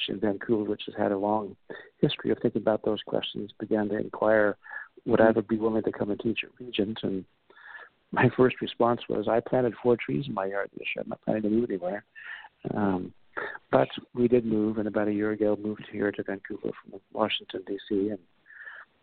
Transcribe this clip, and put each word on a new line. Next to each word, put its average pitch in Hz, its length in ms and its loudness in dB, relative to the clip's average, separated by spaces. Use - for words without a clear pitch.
in 101 120 -6
Vancouver, 104 480 0
which 104 180 -4
has - 100 -10
had 104 160 2
a 98 40 2
long 104 400 0
history - 320 0
of 113 100 0
thinking 113 220 0
about 107 220 2
those 107 220 0
questions, 104 520 -4
began 107 300 0
to 101 80 -2
inquire, 107 600 2
would 113 140 6
I 113 80 8
ever 110 140 4
be 113 140 0
willing 110 260 0
to 104 100 0
come 104 180 -2
and 101 100 -4
teach 113 240 -2
at - 60 -18
Regent? 110 380 -2
And 95 220 -2
my 127 240 4
first 127 240 4
response 117 480 2
was, 107 200 -2
"I 113 120 4
planted 123 420 0
four 123 140 6
trees 139 320 -2
in 110 60 -6
my 98 120 -2
yard 98 300 -4
this - 180 -10
year. - 80 -6
I'm - 60 -10
not - 140 -10
planting 110 280 0
to 107 60 4
move 120 140 2
anywhere." 95 340 -4
Um, 92 380 0
but 131 180 6
we 123 140 4
did 120 160 4
move, 107 340 2
and 104 80 -2
about 104 220 0
a 104 40 2
year 104 200 0
ago 107 280 2
moved 107 300 -6
here 104 220 0
to 104 100 -4
Vancouver - 480 -8
from - 180 -18
Washington, - 540 -2
D 98 120 -4
C, 101 220 2
and, 101 80 -6